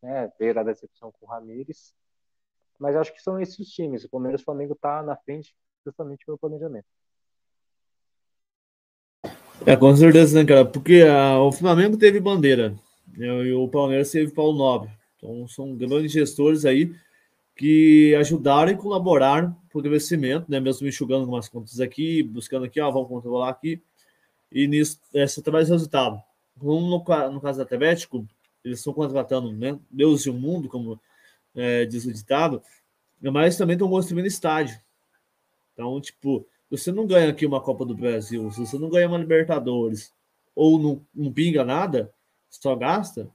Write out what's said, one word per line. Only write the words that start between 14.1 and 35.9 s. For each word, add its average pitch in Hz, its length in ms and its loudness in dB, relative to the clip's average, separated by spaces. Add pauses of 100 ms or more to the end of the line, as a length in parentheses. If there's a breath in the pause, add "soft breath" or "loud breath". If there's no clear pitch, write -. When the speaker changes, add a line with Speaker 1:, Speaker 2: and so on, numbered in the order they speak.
Speaker 2:
teve 156 200 -2
Paulo 156 240 0
Nobre. 123 360 -2 (260)
Então, 120 300 -14
são 135 280 -14
grandes 139 360 -4
gestores 151 520 0
aí 147 300 0 (640 loud breath)
que 151 600 6
ajudaram 147 560 2
e 202 60 -2
colaboraram 175 800 0 (120)
pro 151 120 -8
crescimento, 151 680 -2
né? 139 100 -2
Mesmo 135 280 -4
enxugando 131 340 -4
algumas 123 280 -8
contas 117 300 -16
aqui, 156 420 -4
buscando 120 440 -8
aqui, 127 140 -8
ó, 147 120 -2
vamos 127 180 -4
controlar 123 400 -6
aqui. 160 320 -8 (680)
E 139 160 -2
nisso, 147 340 -2 (100)
essa 143 300 -4
traz 156 280 0
resultado. 139 520 -2 (380)
Como 156 280 -4
no 175 160 -4
ca-, 151 260 -2
no 139 120 -12
caso 139 160 -6
do 135 60 -6
Atlético, 127 640 -4 (360)
eles 123 140 -10
estão 143 160 -10
contratando, 131 580 -4
né, 123 260 -8 (120)
Deus 143 380 2
e - 20 -4
o 127 40 -6
mundo, 139 360 -8
como, 113 300 -12 (560)
é, 120 300 -2
diz 117 200 -10
o 120 80 -8
ditado, 135 480 -4 (580 soft breath)
mas 151 380 0
também 175 160 0
estão 185 160 -2
construindo 185 380 -2
estádio. 156 520 -4 (920)
Então, 123 260 -8